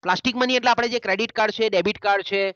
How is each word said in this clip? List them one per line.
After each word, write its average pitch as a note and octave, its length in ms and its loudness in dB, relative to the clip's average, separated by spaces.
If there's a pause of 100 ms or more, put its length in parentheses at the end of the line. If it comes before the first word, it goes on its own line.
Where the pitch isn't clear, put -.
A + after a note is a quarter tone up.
પ્લાસ્ટિક A#3+ 340 -2
મની B3+ 180 0
એટલે B3 160 2
આપણે A#3+ 180 2
જે A#3 100 -4
ક્રેડિટ G3+ 340 -2
કાર્ડ G#3+ 200 0
છે, A3 160 0
ડેબિટ G3 300 0
કાર્ડ G3+ 240 0
છે G3 340 -2